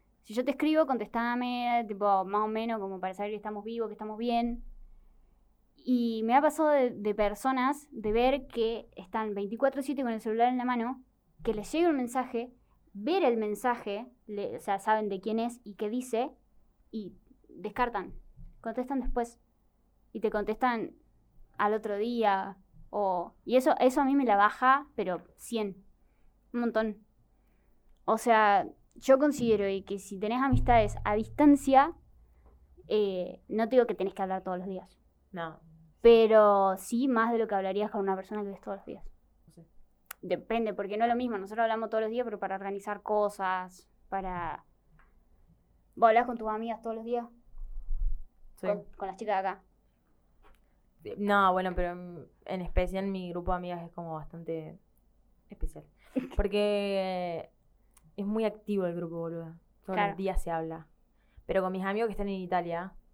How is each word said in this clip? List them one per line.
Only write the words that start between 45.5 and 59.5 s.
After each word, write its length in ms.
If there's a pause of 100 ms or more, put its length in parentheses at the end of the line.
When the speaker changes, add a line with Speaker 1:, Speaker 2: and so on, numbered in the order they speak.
Speaker 1:
¿vos 120
hablás 160
con 140
tus 100
amigas 320
todos 160
los 80
días? 220 (1300)
Speaker 2:
Sí. 120
Speaker 1:
Con, 160 (120)
con 120
las 80
chicas 260
de 60
acá. 140 (1400)
Speaker 2:
Sí, 160
no, 340
bueno, 220
pero 180
en, 340 (200)
en 160
especial 440
mi 240
grupo 220
de 60
amigas 260
es 80
como 220
bastante 640 (720)
especial. 340 (300)
Speaker 1:
<laughs> 220
Speaker 2:
Porque 1120 (680)
es 100
muy 180
activo 420
el 80
grupo, 240
boluda. 400 (260)